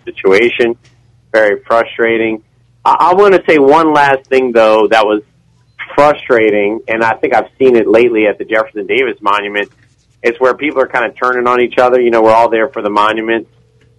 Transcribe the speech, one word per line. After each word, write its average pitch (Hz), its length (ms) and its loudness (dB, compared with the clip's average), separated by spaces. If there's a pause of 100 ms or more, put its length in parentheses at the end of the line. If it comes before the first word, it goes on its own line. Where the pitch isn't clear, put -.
situation. 117 720 -2 (560)
Very 107 280 0
frustrating. 113 800 -2 (420)
I, 156 260 2
I 170 40 2
wanna 196 320 4
say 160 120 2
one 151 340 2
last 139 340 0
thing, 131 260 0
though, 110 360 2
that 110 160 2
was 107 180 -2 (720)
frustrating, 113 960 0
and 113 160 -2
I 110 120 -2
think - 180 -4
I've 113 240 -2
seen 131 180 4
it 110 100 2
lately 110 400 2
at 98 120 -2
the 98 60 -12
Jefferson 107 420 -6
Davis 113 340 -4
Monument. 101 500 -4 (500)
It's 117 180 -4
where 127 160 0
people 135 260 -6
are 123 60 0
kinda 120 260 -4
turning 123 340 -4
on 123 140 0
each 120 180 -2
other. 127 220 2
You 120 100 0
know, 113 120 2
we're 110 120 4
all 117 140 4
there 113 200 -2
for 110 140 -10
the 101 80 -4
monument. 107 580 -2 (500)